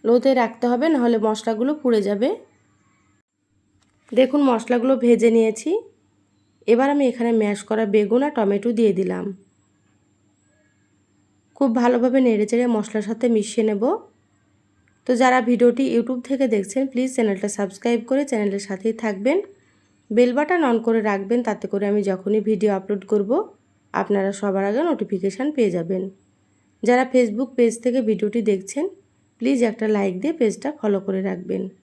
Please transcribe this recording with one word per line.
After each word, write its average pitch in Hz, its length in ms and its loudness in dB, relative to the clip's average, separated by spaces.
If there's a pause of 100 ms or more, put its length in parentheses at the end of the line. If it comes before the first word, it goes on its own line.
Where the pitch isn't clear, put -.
লোতে 240 280 4 (100)
রাখতে 233 260 -2
হবে, 240 220 0
নাহলে 240 360 2
মশলাগুলো 220 460 -2 (100)
পুড়ে 233 260 2
যাবে। 208 220 0 (1800)
দেখুন 262 280 4 (100)
মশলাগুলো 240 440 2 (100)
ভেজে 233 280 6
নিয়েছি। 220 400 2 (960)
এবার 240 220 4
আমি 285 220 2
এখানে 233 200 -2 (100)
ম্যাশ 202 180 0 (100)
করা 220 160 0
বেগুন 208 380 2
আর 294 120 -2
টমেটো 202 360 0
দিয়ে 220 220 2
দিলাম। 180 320 -4 (2250)
খুব 277 200 2
ভালোভাবে 247 460 2
নেড়েচেড়ে 233 440 2 (100)
মশলার 208 340 -4
সাথে 226 200 -4
মিশিয়ে 214 400 0
নেব। 202 140 -2 (1200)
তো 247 40 0 (100)
যারা 254 200 4
ভিডিওটি 240 420 2 (120)
YouTube 247 340 -2
থেকে 269 180 0
দেখছেন 208 340 -2 (100)
প্লিজ 254 240 -2
চ্যানেলটা 208 420 -2
সাবস্ক্রাইব 208 500 -2
করে 269 220 0
চ্যানেলের 202 380 -2
সাথেই 202 360 -4
থাকবেন, 214 340 0 (720)
বেল 240 280 4
বাটন 320 320 0
on 233 160 2
করে 226 140 2 (120)
রাখবেন, 196 320 -2
তাতে 214 280 -4
করে 202 200 -2
আমি 208 100 2 (100)
যখনই 202 380 -2
ভিডিও 208 300 2
আপলোড 196 320 -6
করব 208 200 0 (640)
আপনারা 196 440 0
সবার 196 260 -2
আগে 214 180 -2
নোটিফিকেশান 202 680 -4
পেয়ে 226 220 0
যাবেন। 180 280 -4 (800)
যারা 247 280 2
Facebook 247 440 0
পেজ 233 180 2 (100)
থেকে 254 180 0
ভিডিওটি 214 400 -2
দেখছেন, 196 440 -2 (560)
প্লিজ 254 220 0
একটা 220 220 -2 (100)
লাইক 196 240 0
দিয়ে 285 180 -2
পেজটা 220 400 -2
ফলো 202 280 0
করে 190 240 -4
রাখবেন। 185 340 -6 (200)